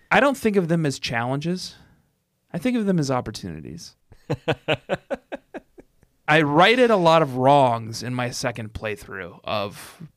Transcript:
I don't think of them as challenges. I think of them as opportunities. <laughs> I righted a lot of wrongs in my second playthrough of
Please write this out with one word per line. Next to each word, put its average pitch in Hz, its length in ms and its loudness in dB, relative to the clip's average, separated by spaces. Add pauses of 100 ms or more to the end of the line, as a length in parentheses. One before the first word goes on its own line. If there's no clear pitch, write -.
(120)
I 185 80 4
don't 269 180 2
think 214 180 0
of 180 120 2
them 165 180 0
as 135 140 -4
challenges. 139 760 -6 (800)
I 165 60 -10
think 247 180 -2
of 214 80 -2
them 185 140 2
as 139 120 -2
opportunities. 87 840 -10 (340)
<laughs> - 2000 -8
I 151 140 4
righted 196 480 6
a 226 60 4
lot 165 260 4
of 131 160 -2
wrongs 123 640 4
in 120 140 -8
my 123 160 -4
second 113 420 -8
playthrough 98 720 -10
of - 580 -8 (160)